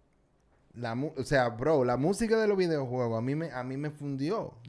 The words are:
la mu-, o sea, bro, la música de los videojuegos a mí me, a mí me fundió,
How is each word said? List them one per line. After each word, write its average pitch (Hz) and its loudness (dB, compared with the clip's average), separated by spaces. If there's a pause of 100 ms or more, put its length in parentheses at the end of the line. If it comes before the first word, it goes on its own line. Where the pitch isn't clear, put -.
(760)
la 113 -6
mu-, 143 -4
o 131 -4
sea, 127 4
bro, 131 2
la 123 2
música 208 2
de 220 2
los 202 2
videojuegos 127 0
a 113 0
mí 131 -2
me, 156 -4
a 123 -6
mí 131 -6
me 147 -4
fundió, 147 -4 (160)